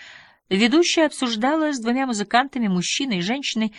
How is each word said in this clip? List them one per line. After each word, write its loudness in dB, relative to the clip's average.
Ведущая 4
обсуждала -2
с -4
двумя -2
музыкантами, 0
мужчиной 0
и -2
женщиной, -4